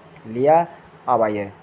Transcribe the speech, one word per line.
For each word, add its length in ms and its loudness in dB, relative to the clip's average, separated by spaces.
लिया। 400 2
अब 140 0
आइए, 300 -4